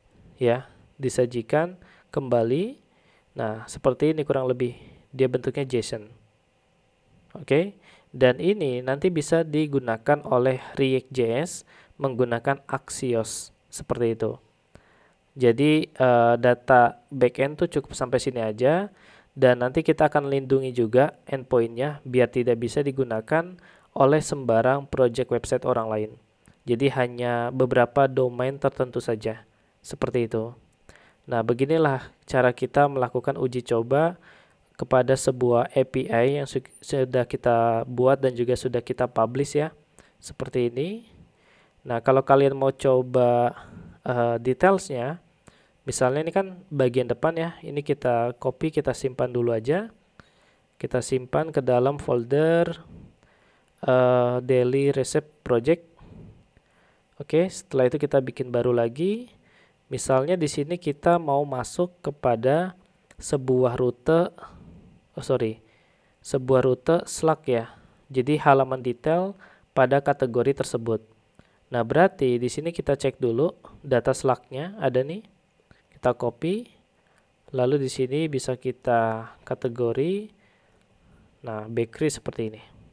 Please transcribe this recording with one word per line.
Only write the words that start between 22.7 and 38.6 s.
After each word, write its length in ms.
digunakan 760
oleh 240
sembarang 680
project 400
website 400
orang 200
lain. 240
Jadi 320
hanya 560
beberapa 560
domain 480
tertentu 420
saja. 460
Seperti 400
itu. 320
Nah, 160
beginilah 640
cara 320
kita 320
melakukan 480
uji 240
coba 560
kepada 400
sebuah 580
A 120
P 260
I 320
yang 60
su-, 160
sudah 460
kita 580
buat 320
dan 160
juga 240
sudah 240